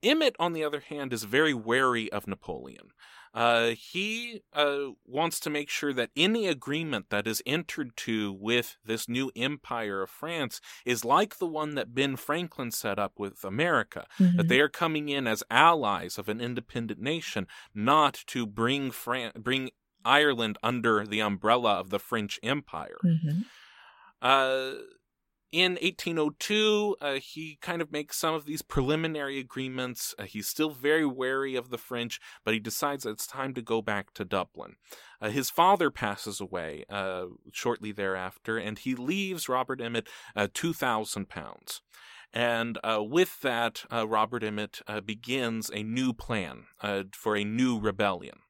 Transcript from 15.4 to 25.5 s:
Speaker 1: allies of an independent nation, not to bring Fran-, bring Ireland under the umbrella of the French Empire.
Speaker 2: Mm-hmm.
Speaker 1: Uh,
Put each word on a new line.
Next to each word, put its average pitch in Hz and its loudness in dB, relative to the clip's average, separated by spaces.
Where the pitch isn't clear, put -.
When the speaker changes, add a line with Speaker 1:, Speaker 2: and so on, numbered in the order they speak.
Speaker 1:
allies 117 4
of 101 -6
an 110 -2
independent 120 -4
nation, 127 -4
not 139 6
to 120 -2
bring 123 0
Fran-, 120 -4
bring 127 -2
Ireland 123 6
under 113 4
the 107 -2
umbrella 107 4
of 92 -6
the 101 0
French 104 -2
Empire. 113 -4
Speaker 2:
Mm-hmm. 165 4
Speaker 1:
Uh, 131 4